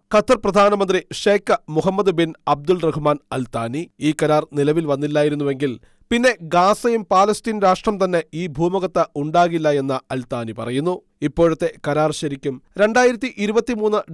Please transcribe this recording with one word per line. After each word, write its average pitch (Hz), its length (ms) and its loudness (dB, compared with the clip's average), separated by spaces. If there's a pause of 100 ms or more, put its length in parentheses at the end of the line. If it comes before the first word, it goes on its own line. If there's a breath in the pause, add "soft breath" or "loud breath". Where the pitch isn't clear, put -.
(160)
ഖത്തർ 214 300 4
പ്രധാനമന്ത്രി 196 560 2 (220)
ഷെയ്ഖ് 202 360 2 (180)
മുഹമ്മദ് 190 440 0
ബിൻ 160 100 0 (240)
അബ്ദുൾ 160 320 0
റഹ്മാൻ 147 320 0 (180)
അൽ 127 80 -4 (120)
താനി. 117 260 -6 (240)
ഈ 151 40 2 (100)
കരാർ 151 240 2 (140)
നിലവിൽ 151 340 0
വന്നില്ലായിരുന്നുവെങ്കിൽ 143 800 -2 (380)
പിന്നെ 240 200 2 (220)
ഗാസയും 214 480 2 (100)
പാലസ്തീൻ 208 520 2
രാഷ്ട്രം 196 380 2
തന്നെ 180 200 0 (200)
ഈ - 20 -4 (140)
ഭൂമുഖത്ത് 180 460 0 (180)
ഉണ്ടാകില്ല 165 460 2 (140)
എന്ന് 135 160 -2 (160)
അൽ 131 80 -6 (120)
താനി 117 260 -8
പറയുന്നു. 131 340 -2 (340)
ഇപ്പോഴത്തെ 165 420 0 (160)
കരാർ 151 340 0
ശരിക്കും 139 360 -6 (260)
രണ്ടായിരത്തി 240 480 2 (140)
ഇരുപത്തിമൂന്ന് 214 560 0 (140)